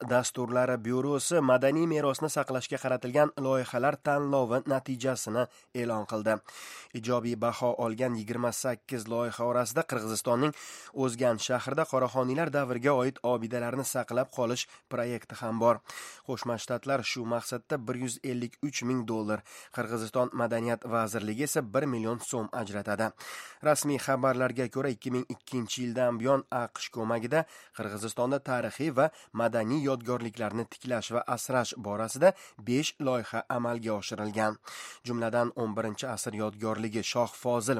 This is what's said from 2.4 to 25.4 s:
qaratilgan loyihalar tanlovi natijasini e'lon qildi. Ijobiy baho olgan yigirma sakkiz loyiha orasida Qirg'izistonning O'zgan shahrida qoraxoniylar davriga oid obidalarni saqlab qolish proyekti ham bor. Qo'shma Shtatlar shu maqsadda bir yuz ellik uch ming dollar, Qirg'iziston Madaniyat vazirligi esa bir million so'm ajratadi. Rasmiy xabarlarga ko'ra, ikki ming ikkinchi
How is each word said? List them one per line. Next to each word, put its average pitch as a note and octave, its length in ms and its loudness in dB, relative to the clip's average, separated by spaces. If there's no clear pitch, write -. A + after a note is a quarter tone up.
qaratilgan B2+ 480 2
loyihalar C3 520 2
tanlovi C#3 520 2
natijasini B2 680 0
e'lon A2+ 300 0
qildi. A2 240 2
Ijobiy A#2+ 460 0
baho A#2+ 260 2
olgan A#2 360 0
yigirma A#2 320 0
sakkiz A#2+ 500 -4
loyiha A#2 380 -2
orasida A#2+ 400 2
Qirg'izistonning A#2+ 600 2
O'zgan A#2+ 320 2
shahrida C3+ 460 0
qoraxoniylar C3 640 2
davriga B2+ 360 2
oid C3 140 0
obidalarni A#2+ 520 -2
saqlab B2 420 0
qolish B2 300 0
proyekti A#2+ 480 -4
ham A2+ 220 -2
bor. A#2 180 6
Qo'shma A#2+ 340 -2
Shtatlar C3 380 -2
shu A#2+ 140 -4
maqsadda A#2+ 640 -2
bir B2 180 -2
yuz A#2+ 100 -4
ellik B2 240 -4
uch C3+ 220 -6
ming B2+ 200 2
dollar, G#2+ 320 0
Qirg'iziston A#2 560 0
Madaniyat A#2 520 0
vazirligi A2 640 0
esa D#3 120 0
bir C#3 120 2
million A#2+ 320 -2
so'm A2+ 340 -4
ajratadi. G2+ 540 -2
Rasmiy D3 380 4
xabarlarga B2+ 680 2
ko'ra, C3+ 140 0
ikki B2+ 220 -4
ming B2 140 0
ikkinchi B2 480 -6